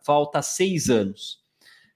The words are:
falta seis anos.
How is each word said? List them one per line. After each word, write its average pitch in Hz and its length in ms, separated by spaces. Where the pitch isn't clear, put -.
falta 147 380
seis 185 460
anos. 107 500